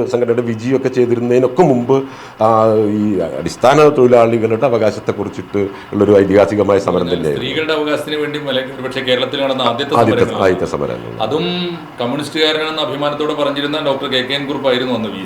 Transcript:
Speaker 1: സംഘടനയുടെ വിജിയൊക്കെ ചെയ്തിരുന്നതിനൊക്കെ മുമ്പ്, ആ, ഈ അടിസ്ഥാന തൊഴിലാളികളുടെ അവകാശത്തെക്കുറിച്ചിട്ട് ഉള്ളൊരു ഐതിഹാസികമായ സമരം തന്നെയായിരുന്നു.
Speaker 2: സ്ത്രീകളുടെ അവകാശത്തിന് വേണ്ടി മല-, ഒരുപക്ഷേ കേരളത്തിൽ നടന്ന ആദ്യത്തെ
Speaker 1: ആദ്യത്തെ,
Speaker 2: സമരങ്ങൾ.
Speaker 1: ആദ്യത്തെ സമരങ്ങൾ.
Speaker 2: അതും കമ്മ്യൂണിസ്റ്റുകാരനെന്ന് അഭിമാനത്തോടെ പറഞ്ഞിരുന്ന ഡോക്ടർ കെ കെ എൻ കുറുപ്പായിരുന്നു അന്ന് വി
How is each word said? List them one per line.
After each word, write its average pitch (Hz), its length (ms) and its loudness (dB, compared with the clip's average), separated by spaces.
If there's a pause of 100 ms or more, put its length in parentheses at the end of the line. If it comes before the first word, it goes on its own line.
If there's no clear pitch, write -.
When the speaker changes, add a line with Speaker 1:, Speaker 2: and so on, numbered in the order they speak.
(120)
Speaker 1:
സംഘടനയുടെ 120 360 0
വിജിയൊക്കെ 127 480 -2
ചെയ്തിരുന്നതിനൊക്കെ 123 720 2
മുമ്പ്, 123 240 2 (520)
ആ, - 20 4 (540)
ഈ - 20 0 (340)
അടിസ്ഥാന 123 480 4 (120)
തൊഴിലാളികളുടെ 113 720 4
അവകാശത്തെക്കുറിച്ചിട്ട് 101 920 -2 (300)
ഉള്ളൊരു 101 200 4 (100)
ഐതിഹാസികമായ 98 560 4 (100)
സമരം 90 240 0
തന്നെയായിരുന്നു. 78 280 -2
Speaker 2:
സ്ത്രീകളുടെ 151 380 -4
അവകാശത്തിന് 151 440 -4
വേണ്ടി 147 160 -6 (100)
മല-, 131 260 -2
ഒരുപക്ഷേ 127 340 -8
കേരളത്തിൽ 127 360 0
നടന്ന 131 260 -2
ആദ്യത്തെ 117 300 -4
Speaker 1:
ആദ്യത്തെ, 110 240 4
Speaker 2:
സമരങ്ങൾ. 90 200 -2
Speaker 1:
ആദ്യത്തെ 90 300 0
സമരങ്ങൾ. 60 380 -6 (140)
Speaker 2:
അതും 165 200 -4 (540)
കമ്മ്യൂണിസ്റ്റുകാരനെന്ന് 156 880 -2
അഭിമാനത്തോടെ 147 540 -4
പറഞ്ഞിരുന്ന 143 360 -2 (100)
ഡോക്ടർ 135 260 -2
കെ 127 140 2
കെ 139 100 -2
എൻ 143 120 -6
കുറുപ്പായിരുന്നു 127 480 -2
അന്ന് 107 160 -6
വി 95 120 -10